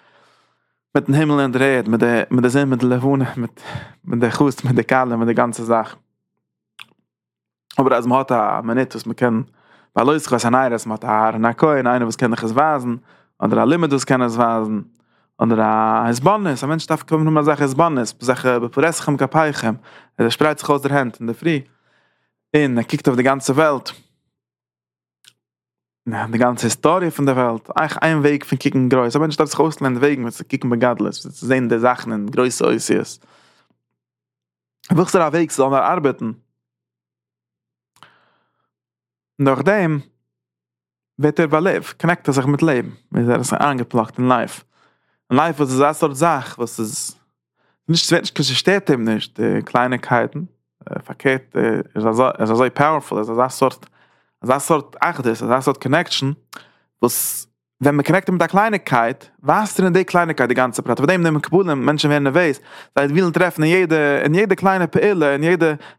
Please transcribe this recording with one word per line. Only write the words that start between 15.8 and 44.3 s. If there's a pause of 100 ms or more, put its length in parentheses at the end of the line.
Hezbollah,
a
Mensch
darf
kommen,
nur
mal
sagen,
Hezbollah,
sagen,
"Bepuresichem
Kapaychem." (380)
Er
spreizt
sich
aus
der
Hand
in
der
Früh. (880)
In,
er
kijkt
auf
die
ganze
Welt. (2000)
Ja,
die
ganze
Historie
von
der
Welt.
Eigentlich
ein
Weg
von
kicken
groß.
Ein
Mensch
darf
sich
ausleihen,
Wegen,
wenn
sie
kicken
begadelt
ist.
Sie
sehen
die
Sachen
in
Größe,
wie
sie
ist. (1700)
Wo
ist
der
Weg,
soll
er
arbeiten? (3000)
Nach
dem (1160)
wird
er
bei
Leben, (140)
connectet
sich
mit
Leben, (140)
wie
er
ist
angeplagt
in
Life. (640)